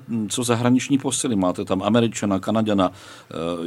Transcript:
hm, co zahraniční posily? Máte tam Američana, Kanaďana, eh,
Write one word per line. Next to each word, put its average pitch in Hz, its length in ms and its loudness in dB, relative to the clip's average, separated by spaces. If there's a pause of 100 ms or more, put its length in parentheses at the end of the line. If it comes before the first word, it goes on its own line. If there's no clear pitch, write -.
hm, 110 200 -2
co 127 160 -4
zahraniční 123 540 2
posily? 127 380 -2
Máte 92 280 0
tam 98 180 -2
Američana, 107 560 2
Kanaďana, 107 540 0
eh, - 420 -18 (320)